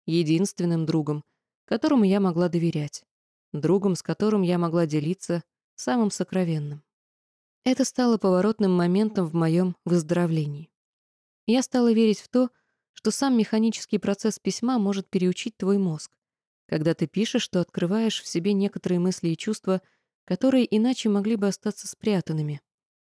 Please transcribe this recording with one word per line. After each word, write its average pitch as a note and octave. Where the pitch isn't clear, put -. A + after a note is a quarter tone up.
Единственным E3
другом, D3+
которому A#3+
я G3
могла F3+
доверять. D#3+
Другом, F3
с -
которым G3+
я F3
могла E3+
делиться D#3
самым A#3
сокровенным. D#3
Это C4
стало A#3+
поворотным F#3+
моментом F#3
в D#3
моём E3+
выздоровлении. D#3+
Я B3
стала A#3+
верить A3
в -
то, B3
что -
сам C4
механический A3
процесс G3+
письма A#3+
может G3
переучить F3+
твой G3
мозг, E3
когда D#3+
ты D#3
пишешь, A3+
что -
открываешь G#3
в -
себе F3+
некоторые G3
мысли F3+
и E3
чувства, F#3+
которые B3+
иначе A3+
могли G3+
бы G3+
остаться -
спрятанными. D#3